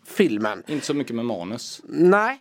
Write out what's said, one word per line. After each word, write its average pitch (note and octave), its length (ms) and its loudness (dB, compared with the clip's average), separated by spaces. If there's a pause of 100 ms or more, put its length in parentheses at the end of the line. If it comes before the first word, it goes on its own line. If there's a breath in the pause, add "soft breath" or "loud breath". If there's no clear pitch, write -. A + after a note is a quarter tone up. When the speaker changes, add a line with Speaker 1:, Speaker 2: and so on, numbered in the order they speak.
Speaker 1:
filmen. G#2+ 640 0
Speaker 2:
Inte D3 200 -6
så D3+ 80 -2
mycket C3+ 220 -4
med A#2 80 -4
manus. G#2 640 -8
Speaker 1:
Nej, G#3 520 4